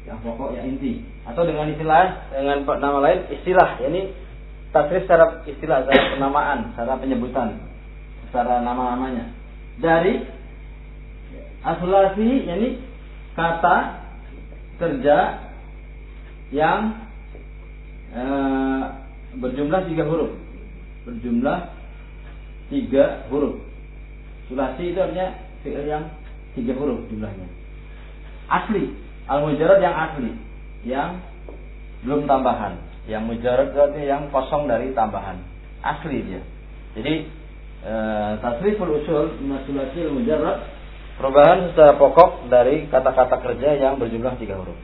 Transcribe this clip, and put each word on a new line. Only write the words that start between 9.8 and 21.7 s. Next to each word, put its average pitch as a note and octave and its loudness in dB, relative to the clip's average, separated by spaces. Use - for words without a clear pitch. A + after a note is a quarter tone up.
asulasi, G3 4
yani A3 0
kata E3+ 4
kerja D3 6
yang, F3+ 2
eh, C3+ 0
berjumlah D3 0
tiga D#3 0
huruf. C#3+ 0
Berjumlah A#2+ 0